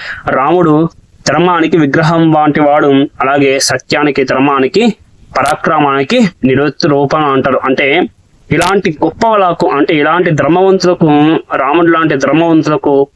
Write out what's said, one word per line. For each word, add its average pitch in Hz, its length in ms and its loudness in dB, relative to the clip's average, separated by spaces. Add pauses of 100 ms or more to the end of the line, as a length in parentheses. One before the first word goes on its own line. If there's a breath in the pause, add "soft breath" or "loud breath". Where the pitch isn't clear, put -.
(280 loud breath)
రాముడు 156 640 0 (380)
ధర్మానికి 160 500 0
విగ్రహం 160 540 0
వంటి 151 300 0
వాడు, 147 260 2 (340)
అలాగే 135 380 0
సత్యానికి, 143 640 -2
ధర్మానికి, 135 720 0 (420)
పరాక్రమానికి 147 920 0 (160)
నిలువెత్తు 135 440 -2
రూపం 147 380 0
అంటారు. 135 380 0
అంటే 135 400 0 (480)
ఇలాంటి 175 520 0
గొప్ప 160 240 -2
వాళ్ళకు, 180 420 0
అంటే 151 260 0
ఇలాంటి 165 360 0
ధర్మవంతులకు, 175 760 2 (500)
రాముడు 170 320 0
లాంటి 160 280 0
ధర్మవంతులకు 147 1000 0